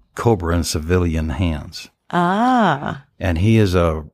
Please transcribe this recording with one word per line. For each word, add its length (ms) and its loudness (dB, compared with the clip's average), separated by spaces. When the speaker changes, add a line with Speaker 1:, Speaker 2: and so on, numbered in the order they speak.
Speaker 1:
Cobra 400 0
in 80 0
civilian 640 -2
hands. 600 -6
Speaker 2:
Ah. 960 0
Speaker 1:
And 180 0
he 200 4
is 160 4
a 400 0